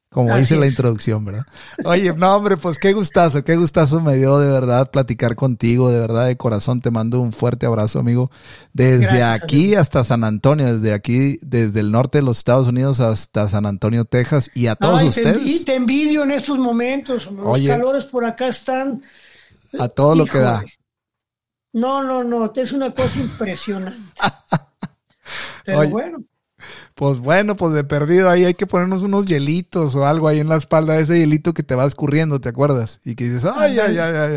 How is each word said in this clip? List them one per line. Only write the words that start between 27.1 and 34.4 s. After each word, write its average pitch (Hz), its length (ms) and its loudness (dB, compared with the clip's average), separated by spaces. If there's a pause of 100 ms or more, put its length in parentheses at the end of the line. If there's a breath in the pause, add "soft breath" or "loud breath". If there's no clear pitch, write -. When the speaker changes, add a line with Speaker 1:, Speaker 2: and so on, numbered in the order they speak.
Speaker 1:
bueno, 185 380 0
pues 175 180 -2
de 147 100 0
perdido 147 440 2
ahí 180 160 4
hay 180 100 2
que 196 120 -4
ponernos 185 360 -2
unos 196 240 0
hielitos 160 680 -2
o 139 100 0
algo 156 220 2
ahí 151 140 2
en 151 80 -2
la 160 80 2
espalda, 156 420 0
ese 165 220 2
hielito 151 340 2
que 165 80 -6
te 131 140 -4
va 127 100 0
escurriendo, 143 540 -2
¿te 123 80 -6
acuerdas? 123 560 -2
Y 123 100 -8
que 120 100 -8
dices, 120 200 -4
"Ay, 269 340 0
Speaker 2:
Ándale. 190 220 0
Speaker 1:
ay, 165 160 -2
ay, - 0 -
ay, 151 200 -2